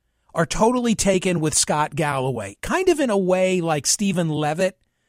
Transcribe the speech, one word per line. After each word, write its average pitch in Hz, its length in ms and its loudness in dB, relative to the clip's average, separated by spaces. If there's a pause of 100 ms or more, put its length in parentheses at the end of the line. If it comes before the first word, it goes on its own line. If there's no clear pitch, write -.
(340)
are 165 120 0
totally 240 500 2
taken 180 460 0
with 151 120 0
Scott 151 400 0
Galloway, 131 680 -4
kind 370 260 0
of 320 140 4
in 254 80 0
a 202 80 2
way 185 420 2
like 160 260 -2
Stephen 180 440 0
Levitt 156 480 -2 (320)